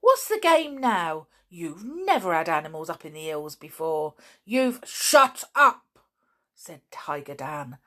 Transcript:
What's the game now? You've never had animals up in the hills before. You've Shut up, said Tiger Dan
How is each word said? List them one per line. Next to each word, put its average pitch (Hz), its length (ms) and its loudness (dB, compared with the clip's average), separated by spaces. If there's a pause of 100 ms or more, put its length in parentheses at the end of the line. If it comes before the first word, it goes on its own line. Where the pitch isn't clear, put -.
What's 494 280 4
the 440 120 -2
game 320 380 2
now? 175 480 -2 (220)
You've 170 360 -10
never 285 500 0
had 160 140 0
animals 156 420 -4
up 165 140 -8
in 156 80 -14
the 156 140 -16
hills 151 280 -8
before. 156 600 -6 (300)
You've 247 400 0
Shut - 600 2 (100)
up, 277 300 4 (720)
said - 260 -20 (100)
Tiger 143 440 -8
Dan 139 520 -10